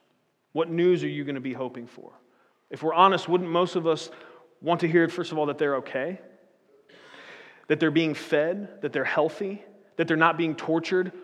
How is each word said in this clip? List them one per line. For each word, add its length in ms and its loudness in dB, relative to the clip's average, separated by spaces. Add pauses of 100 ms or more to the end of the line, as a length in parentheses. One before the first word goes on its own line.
(540)
What 180 -2
news 320 4
are 60 -4
you 160 -6
gonna 160 -6
be 120 -6
hoping 360 -8
for? 240 -20 (580)
If 140 -10
we're 100 0
honest, 340 4
wouldn't 220 2
most 240 0
of 140 0
us 220 -2 (520)
want 180 0
to 80 0
hear, 200 6
first 240 -6
of 60 -2
all, 80 0
that 100 -4
they're 200 0
okay? 440 -6 (1500)
That 120 2
they're 100 4
being 220 2
fed, 720 -2
that 100 -6
they're 120 -2
healthy, 600 -2 (320)
that 100 0
they're 120 2
not 180 6
being 180 0
tortured 580 -2 (120)